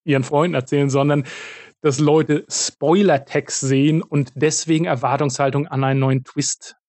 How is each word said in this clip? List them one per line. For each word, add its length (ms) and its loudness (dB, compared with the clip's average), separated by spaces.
ihren 180 2
Freunden 320 0
erzählen, 340 0
sondern 360 2
dass 180 0
Leute 500 2
Spoilertext 1080 0
sehen 420 2
und 320 -4
deswegen 520 0
Erwartungshaltung 800 -2
an 160 -4
einen 160 2
neuen 240 0
Twist 540 -8